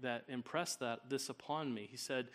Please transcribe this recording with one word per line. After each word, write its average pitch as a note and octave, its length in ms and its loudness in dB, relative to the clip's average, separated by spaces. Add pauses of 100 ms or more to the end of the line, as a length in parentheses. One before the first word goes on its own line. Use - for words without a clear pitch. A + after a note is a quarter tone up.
that A#2+ 260 0
impressed C#3 520 0
that, A#2 280 0
this C3+ 220 2
upon D3 420 0
me. G#2 180 -2
He B2+ 60 -12
said, B2+ 380 0